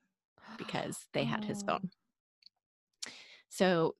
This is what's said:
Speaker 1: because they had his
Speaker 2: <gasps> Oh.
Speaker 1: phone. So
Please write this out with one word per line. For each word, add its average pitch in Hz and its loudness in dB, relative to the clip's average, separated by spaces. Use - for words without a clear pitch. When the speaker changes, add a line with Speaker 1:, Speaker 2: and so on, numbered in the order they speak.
Speaker 1:
because - -6
they - 2
had - -2
his 202 -6
Speaker 2:
<gasps> 202 -10
Oh. 82 2
Speaker 1:
phone. 185 -2
So 175 4